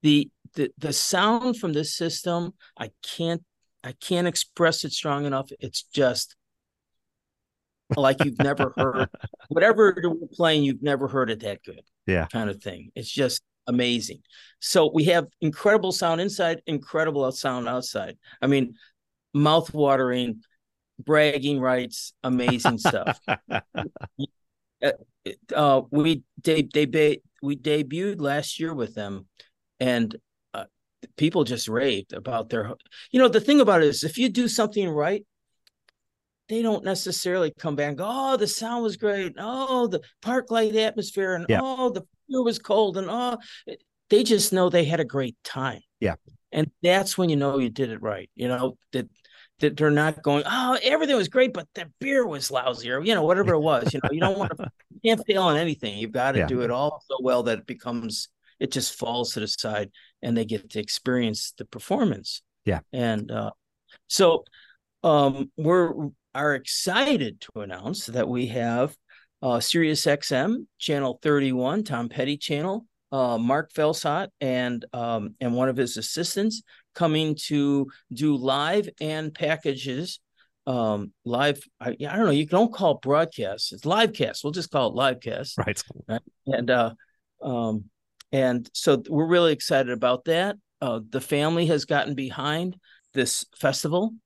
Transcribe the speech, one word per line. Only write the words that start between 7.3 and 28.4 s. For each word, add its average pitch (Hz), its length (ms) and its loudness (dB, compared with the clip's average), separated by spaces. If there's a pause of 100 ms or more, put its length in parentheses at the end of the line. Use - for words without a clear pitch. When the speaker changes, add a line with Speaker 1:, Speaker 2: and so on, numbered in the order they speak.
Speaker 1:
like 135 280 4
you've 135 160 -2
never 139 380 0
heard 131 320 0 (200)
Speaker 2:
<laughs> - 200 -20
Speaker 1:
whatever 196 540 4
we're 165 280 -2
playing, 156 320 2
you've 131 200 0
never 139 240 0
heard 123 220 0
it 110 120 -4
that 101 220 -8
good. - 180 -18 (240)
Speaker 2:
Yeah. 87 220 2
Speaker 1:
Kind 107 220 -4
of - 120 -8
thing. - 340 -14
It's 110 160 -10
just 127 300 0 (260)
amazing. 123 540 -2 (380)
So 156 340 4
we 156 120 4
have 170 220 4 (140)
incredible 185 500 2
sound 170 300 0
inside, 185 440 -2
incredible 151 600 -2
out-, 131 100 -2
sound 127 320 -4
outside. 123 500 -6 (240)
I 131 60 0
mean, 135 280 2 (580)
mouth-watering, 135 1080 2 (560)
bragging 147 640 2
rights, 127 540 -2 (100)
amazing 135 540 2
stuff. 123 500 0
Speaker 2:
<laughs> - 20 -8 (1500)
Speaker 1:
Uh, 135 100 2 (640)
uh, 139 280 4 (100)
we 151 320 2 (160)
de-, 156 220 2
de-, 147 600 2 (200)
we 143 160 -2
debuted 151 640 -2
last 147 400 -4